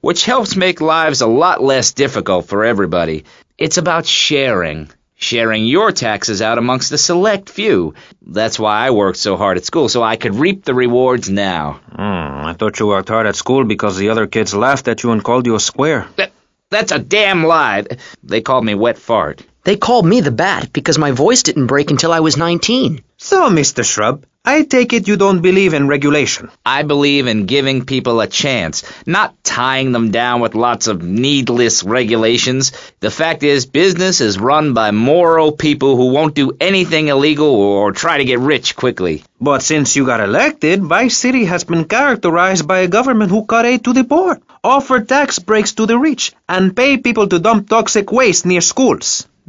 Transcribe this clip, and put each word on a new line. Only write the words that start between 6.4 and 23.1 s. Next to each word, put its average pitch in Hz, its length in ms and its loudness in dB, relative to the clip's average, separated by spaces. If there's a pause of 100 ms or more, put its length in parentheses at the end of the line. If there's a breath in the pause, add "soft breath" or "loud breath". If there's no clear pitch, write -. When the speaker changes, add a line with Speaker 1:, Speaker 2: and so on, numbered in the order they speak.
Speaker 1:
out 113 180 0
amongst 127 320 -2
the 147 60 -6
select 196 540 0
few. 131 440 -2 (280 loud breath)
That's 107 340 -4
why 107 300 0
I 135 60 2
worked 98 260 0
so 98 180 -2
hard 95 200 0
at 87 80 -6
school, 151 240 0
so 120 120 0
I 113 140 0
could 110 220 -4
reap 190 280 -2
the 135 100 -2
rewards 123 540 0
now. 90 520 -4 (100)
Speaker 2:
Hmm, 80 560 -6
I 85 100 -6
thought 104 220 -4
you 107 80 0
worked 98 220 -2
hard 110 180 0
at 98 80 -2
school 131 300 0
because 104 320 -4
the 101 140 -2
other 110 180 0
kids 104 260 -4
laughed 131 320 0
at 113 160 -4
you 120 80 0
and 110 140 0
called 123 220 0
you 113 100 0
a 101 40 0
square. 135 540 -2
Speaker 1:
That, 190 160 -4 (400)
that's 220 220 -2
a 151 80 -2
damn 190 420 0
lie. 143 400 2 (400 loud breath)
They 107 200 -2
called 127 220 0
me 107 120 0
wet 113 200 0
fart. 87 460 -2 (220)
Speaker 3:
They 202 100 2
called 214 320 2
me 226 140 4
the 143 100 0
Bat 165 420 -2
because - 260 -2
my 147 120 0
voice 160 320 2
didn't 135 240 -2
break 143 240 0
until 165 220 0
I 165 80 2
was 156 160 2
nineteen. 170 680 -2 (180)